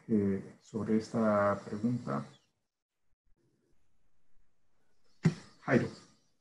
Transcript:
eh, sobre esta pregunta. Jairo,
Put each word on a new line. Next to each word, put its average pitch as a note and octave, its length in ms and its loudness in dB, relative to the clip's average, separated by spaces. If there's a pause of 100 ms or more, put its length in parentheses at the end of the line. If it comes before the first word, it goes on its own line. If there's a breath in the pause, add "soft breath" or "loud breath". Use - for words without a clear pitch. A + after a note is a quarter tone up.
eh, G2+ 540 0
sobre A2 380 -2
esta G#2 680 0
pregunta. A#2+ 600 -4 (3250)
Jairo, C3 260 4 (520)